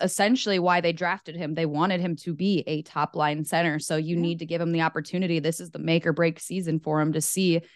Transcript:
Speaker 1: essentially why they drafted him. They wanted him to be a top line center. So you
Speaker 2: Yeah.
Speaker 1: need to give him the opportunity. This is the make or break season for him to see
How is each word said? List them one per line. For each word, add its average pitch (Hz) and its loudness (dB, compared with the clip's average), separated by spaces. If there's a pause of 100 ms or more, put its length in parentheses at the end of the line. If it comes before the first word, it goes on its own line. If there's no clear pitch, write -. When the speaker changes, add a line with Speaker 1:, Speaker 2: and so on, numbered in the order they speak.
Speaker 1:
essentially 202 2
why 175 4
they 170 2
drafted 170 -4
him. 160 -4
They 165 0
wanted 175 0
him 175 -2
to 170 -6
be 180 0
a 156 -4
top 156 -4
line 151 0
center. 160 2
So 156 -4
you 160 0
Speaker 2:
Yeah. 170 2
Speaker 1:
need 170 0
to 165 -8
give 165 -4
him 170 0
the 165 2
opportunity. 165 0
This 156 -2
is 170 -12
the - -12
make 165 2
or 165 2
break 165 0
season 165 -4
for 151 0
him 151 2
to 156 0
see 170 2 (160)